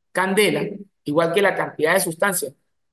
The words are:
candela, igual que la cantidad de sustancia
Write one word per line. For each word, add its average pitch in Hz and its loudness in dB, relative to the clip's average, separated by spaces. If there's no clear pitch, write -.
candela, 185 0
igual 165 0
que 202 2
la 190 2
cantidad 156 0
de 190 2
sustancia 185 -2